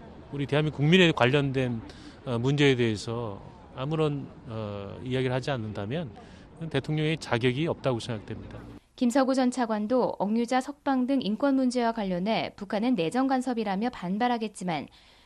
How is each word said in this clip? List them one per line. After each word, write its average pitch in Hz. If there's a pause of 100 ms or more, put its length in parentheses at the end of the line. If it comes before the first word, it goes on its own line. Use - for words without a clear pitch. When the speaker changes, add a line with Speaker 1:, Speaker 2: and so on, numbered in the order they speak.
(320)
Speaker 1:
우리 143
대한민국 151
국민에 165
관련된, 127 (460)
어, 120
문제에 139
대해서 113 (340)
아무런, 143 (180)
어, 101
이야기를 127
하지 131
않는다면 110 (580)
대통령의 151
자격이 127
없다고 120
생각됩니다. 101 (380)
Speaker 2:
김서구 254
전 254
차관도 220
억류자 233
석방 262
등 269
인권 269
문제와 247
관련해 190
북한은 220
내정 190
간섭이라며 233
반발하겠지만 208 (380)